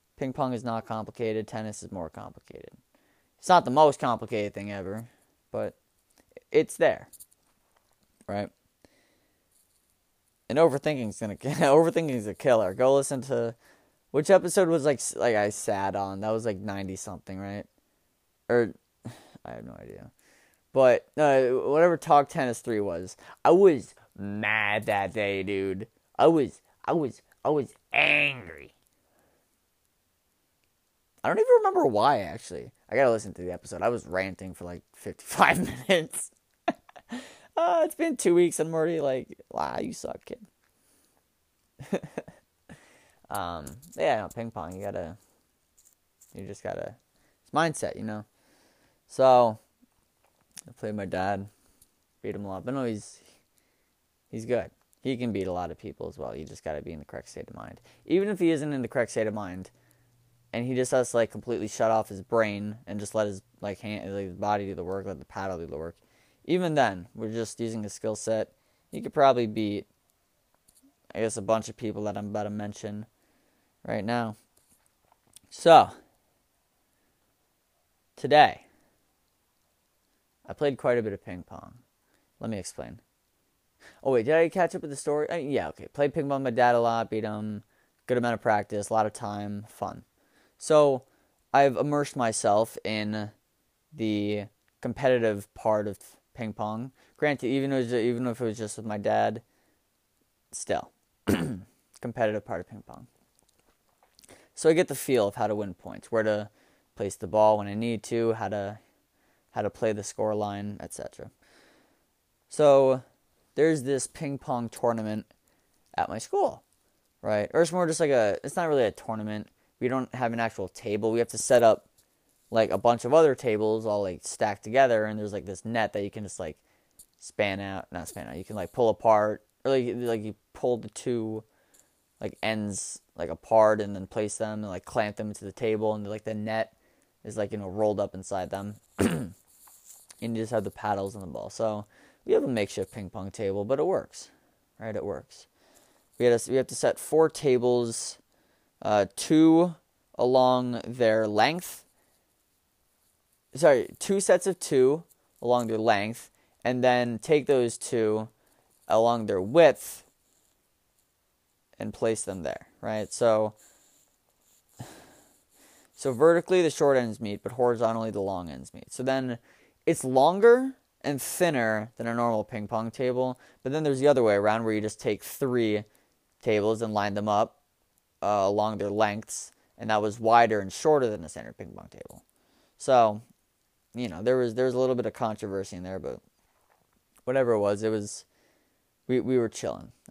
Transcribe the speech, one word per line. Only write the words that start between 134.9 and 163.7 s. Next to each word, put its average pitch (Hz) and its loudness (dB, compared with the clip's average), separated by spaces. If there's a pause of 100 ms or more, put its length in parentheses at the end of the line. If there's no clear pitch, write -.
them 107 -8
to - -14
the 98 -10
table, 110 -2
and, 104 -8
like, 107 -10
the 110 -6
net 110 -4 (500)
is, 107 -14
like, 104 -4
you 110 -6
know, 101 -8
rolled 104 0
up 101 -4
inside 92 -6
them. 101 -8 (240)
<clears throat> 147 -2 (880)
And 117 -4
you 110 -2
just 113 -6
have 110 0
the 98 -8
paddles 98 -4
and 101 -14
the 92 -14
ball. 60 -12
So 107 -4 (380)
we - -4
have 294 2
a - -4
makeshift 104 -4
ping 98 -10
pong 95 -10
table, 101 -4
but 131 0
it 151 0
works, - -4 (500)
right? 110 -10
It 98 -4
works. - -10 (680)
We 123 0
had 120 6
a, - -6
we 123 0
have 131 2
to - -14
set - 0
four 160 4
tables, 123 0 (640)
uh, 104 2 (100)
two 160 6 (420)
along 127 4
their 110 2
length. 117 0 (1700)
Sorry, 139 4 (100)
two 196 -2
sets 185 2
of 185 -4
two 143 2 (380)
along 120 0
their 110 -2
length, 110 -2 (320)
and 123 0
then 123 4
take 151 2
those 123 2
two 110 -2 (580)
along 117 4
their 98 0
width 139 4 (1700)
and 107 -8
place 113 -2
them 95 -8
there, - -8 (140)
right? 107 -6
So, 110 2 (2500)